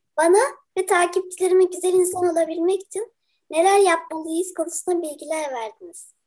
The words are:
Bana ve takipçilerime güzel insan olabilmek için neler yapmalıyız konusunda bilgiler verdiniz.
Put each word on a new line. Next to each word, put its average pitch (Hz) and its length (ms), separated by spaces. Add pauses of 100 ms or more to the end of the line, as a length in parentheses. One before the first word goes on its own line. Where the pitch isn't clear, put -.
(160)
Bana 339 220 (400)
ve 370 80
takipçilerime 370 800
güzel 359 300
insan 359 300
olabilmek 339 580
için 427 300 (380)
neler 370 280
yapmalıyız 330 760
konusunda 339 480
bilgiler 302 500
verdiniz. 233 640 (120)